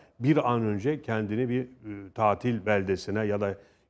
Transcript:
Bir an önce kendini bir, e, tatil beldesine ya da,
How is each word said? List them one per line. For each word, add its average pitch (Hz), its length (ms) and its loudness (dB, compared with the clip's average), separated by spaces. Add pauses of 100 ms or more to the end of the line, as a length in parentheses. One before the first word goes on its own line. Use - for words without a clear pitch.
(200)
Bir 131 320 2
an 117 100 2
önce 110 400 0
kendini 110 480 -2
bir, 123 140 0
e, 101 520 -14
tatil 107 500 2
beldesine 101 600 0
ya 104 160 0
da, 98 160 -2 (320)